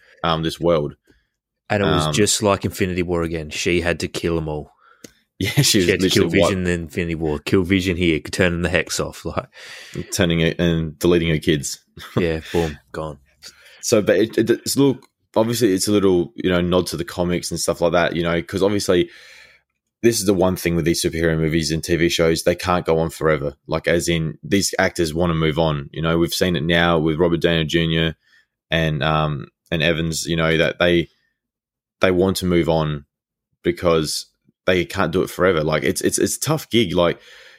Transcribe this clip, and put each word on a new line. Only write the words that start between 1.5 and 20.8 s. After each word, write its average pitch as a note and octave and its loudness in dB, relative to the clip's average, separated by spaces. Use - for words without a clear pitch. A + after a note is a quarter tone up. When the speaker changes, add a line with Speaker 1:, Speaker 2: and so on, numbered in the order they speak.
Speaker 2:
And G#2 0
it F2+ 0
was D#2+ 2
Speaker 1:
Um, D#2 -2
Speaker 2:
just G#2 0
like G2 0
Infinity F#2 -2
War E2+ -2
again. D#2+ -6
She F2 0
had E2+ -2
to F2 -6
kill E2+ -2
'em D#2 -6
all. D2+ -8
Speaker 1:
<laughs> - -20
Yeah, G2 0
she - 4
was F2+ 4
Speaker 2:
She G#2+ 4
had D#2+ 2
to F#2 4
kill G2 4
Speaker 1:
literally F2+ 2
Speaker 2:
Vision, F#2 -2
then F2 0
Infinity E2+ -4
War. D#2 -2
Kill G2 2
Vision F#2 0
here, E2 2
turning F2 -2
the E2+ 0
hex E2 -2
off, D#2+ -8
like E2+ -6
Speaker 1:
turning E2+ 2
it E2 0
and E2 0
deleting F2 2
her E2 2
kids. D2+ -2
<laughs> - -8
Speaker 2:
Yeah, D#2+ -2
boom, D#2+ -2
gone. D#2 -10
Speaker 1:
So, G#2+ 4
but G2+ -2
it, A2 0
it, A#2 0
it's - -2
a C3 2
little, C3 0
obviously A2+ 0
it's F#2 -2
a G#2 2
little, F#2+ 2
you - -2
know, F2 2
nod F2 0
to - -8
the D2 -4
comics F2 -4
and E2+ -6
stuff - -4
like E2+ 2
that, E2+ 0
you E2+ -2
know, E2+ 0
'cause F2+ -4
obviously F#2+ 2
this A#2 4
is F#2+ -4
the G2+ 4
one F#2 2
thing E2+ -2
with E2 0